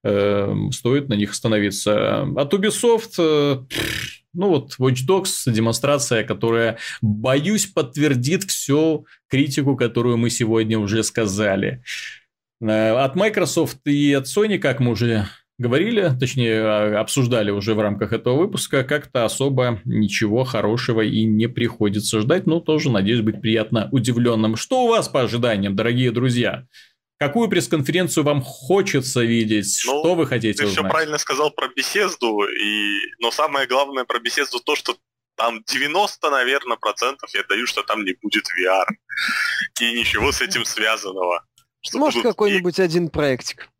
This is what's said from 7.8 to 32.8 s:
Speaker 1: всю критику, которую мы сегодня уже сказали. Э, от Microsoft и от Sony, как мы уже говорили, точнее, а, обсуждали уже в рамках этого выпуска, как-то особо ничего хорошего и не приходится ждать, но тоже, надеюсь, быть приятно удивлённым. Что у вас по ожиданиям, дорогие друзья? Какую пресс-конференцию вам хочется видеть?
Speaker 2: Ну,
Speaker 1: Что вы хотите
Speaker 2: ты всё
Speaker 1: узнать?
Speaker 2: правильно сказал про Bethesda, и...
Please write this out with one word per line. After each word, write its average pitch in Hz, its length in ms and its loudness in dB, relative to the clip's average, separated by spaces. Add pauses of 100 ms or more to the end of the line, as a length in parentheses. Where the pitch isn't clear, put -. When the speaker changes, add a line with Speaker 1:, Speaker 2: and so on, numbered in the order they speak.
Speaker 1:
всю 151 600 0 (240)
критику, 139 460 2
которую 120 400 2
мы 117 140 2
сегодня 113 460 0
уже 107 280 0
сказали. 101 760 -2 (800)
Э, 110 380 2
от 131 160 0
Microsoft 180 720 0
и 143 260 2
от 135 120 2
Sony, 208 340 0
как 131 220 0
мы 120 100 4
уже 110 380 0 (300)
говорили, 165 600 2
точнее, 123 440 0
а, 107 380 2
обсуждали 113 520 0
уже 104 220 0
в 104 60 0
рамках 104 320 -2
этого 123 260 0
выпуска, 156 440 0
как-то 131 420 -2
особо 127 600 0
ничего 110 600 0
хорошего 113 560 0
и 110 240 2
не 110 220 2
приходится 107 760 0
ждать, 165 260 0
но 165 120 2
тоже, 156 320 0
надеюсь, 110 300 2
быть 107 200 -2
приятно 110 520 0
удивлённым. 117 640 2
Что 254 280 0
у 233 40 2
вас 220 200 2
по 135 140 0
ожиданиям, 104 540 0
дорогие 120 340 2
друзья? 120 540 0 (540)
Какую 208 300 0
пресс-конференцию 165 760 0
вам 147 180 2
хочется 139 800 0
видеть? 110 640 2
Speaker 2:
Ну, 139 140 0
Speaker 1:
Что 170 140 2
вы 160 120 2
хотите 113 320 0
Speaker 2:
ты 110 80 -2
всё 98 140 0
Speaker 1:
узнать? 95 120 -2
Speaker 2:
правильно 151 240 0
сказал 143 340 0
про - 180 -6
Bethesda, 131 840 -2
и... 104 460 -2 (220)